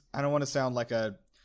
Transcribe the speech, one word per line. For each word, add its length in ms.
I 80
don't 100
wanna 140
sound 300
like 160
a, 260